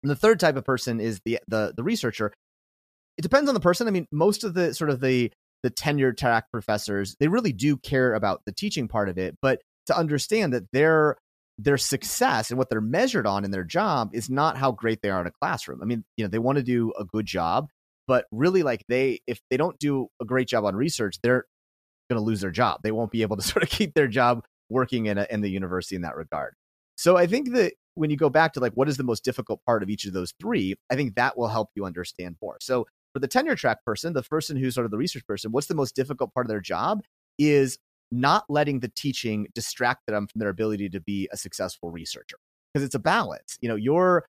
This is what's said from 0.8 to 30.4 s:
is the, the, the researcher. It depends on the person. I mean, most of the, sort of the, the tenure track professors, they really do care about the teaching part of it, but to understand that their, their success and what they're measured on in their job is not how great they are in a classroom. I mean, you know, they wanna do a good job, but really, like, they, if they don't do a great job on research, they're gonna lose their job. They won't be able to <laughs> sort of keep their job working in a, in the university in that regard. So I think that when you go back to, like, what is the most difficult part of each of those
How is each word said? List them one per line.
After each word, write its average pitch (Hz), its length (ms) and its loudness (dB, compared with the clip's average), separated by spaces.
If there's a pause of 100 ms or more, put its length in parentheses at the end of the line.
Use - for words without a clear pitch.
is 107 240 -2
the, 113 140 0 (100)
the, 107 280 0
the 117 60 -6
researcher. 127 500 -2 (840)
It 160 60 -8
depends 277 260 4
on 262 60 2
the 190 60 0
person. 180 280 2
I - 20 0
mean, 185 220 0
most 175 320 2
of 180 100 -4
the, 170 200 0
sort 151 160 -2
of 123 100 -2
the, 127 320 2 (300)
the 123 80 0
tenure 139 420 2
track 117 400 0
professors, 104 680 -2
they 147 100 4
really 208 240 2
do 135 240 2
care 127 380 2
about 101 300 0
the 98 80 -8
teaching 170 340 -4
part 104 220 0
of 90 100 -4
it, 90 220 -2
but 131 200 2 (260)
to 165 100 0
understand 160 560 0
that 113 200 -4
their, 151 440 4 (420)
their 135 200 2
success 139 720 -2
and 123 80 -2
what 131 120 0
they're 110 100 0
measured 160 460 0
on 98 180 2
in 98 60 -4
their 95 140 -4
job 147 480 0
is 117 180 -6
not 143 260 2
how 135 140 2
great 113 320 -2
they 101 80 0
are 95 100 0
in 87 60 -4
a 87 60 -6 (100)
classroom. 117 400 -6
I 101 40 -6
mean, 117 180 -4 (120)
you 110 80 -2
know, 98 40 -4
they 107 100 -2
wanna 131 240 2
do 120 340 0
a 104 80 -8
good 107 220 -4
job, 92 420 -2 (380)
but 127 240 2
really, 170 320 2
like, 123 260 0
they, 127 380 2
if 120 140 -6 (100)
they 127 60 2
don't 165 240 0
do 139 260 0 (160)
a - 20 -6
great 127 220 0
job 110 180 0
on 98 120 0
research, 117 480 -2
they're 123 200 4 (640)
gonna 113 140 0
lose 110 180 0
their 92 120 -4
job. 104 320 0
They 110 80 0
won't 110 180 -2
be 113 120 0
able 104 140 0
to 98 60 -6
<laughs> - 0 -
sort 160 220 0
of - 40 -4
keep 185 260 -2
their 147 120 6
job 120 380 2 (260)
working 123 360 0
in 101 120 0
a, 101 100 0
in 107 120 -2
the 101 100 0
university 92 460 -4
in 90 60 -6
that 69 140 -8
regard. 76 380 -8 (420)
So 180 200 6
I 175 100 6
think 247 280 -2
that 202 180 4 (240)
when 156 140 0
you 147 60 0
go 147 140 4
back 156 220 4
to, 131 80 -6
like, 120 140 0
what 131 140 2
is 135 80 -2
the 135 60 -4
most 120 220 -2
difficult 113 420 -4
part 113 160 2
of 95 80 -4
each 104 140 -4
of 98 80 -8
those 90 280 -4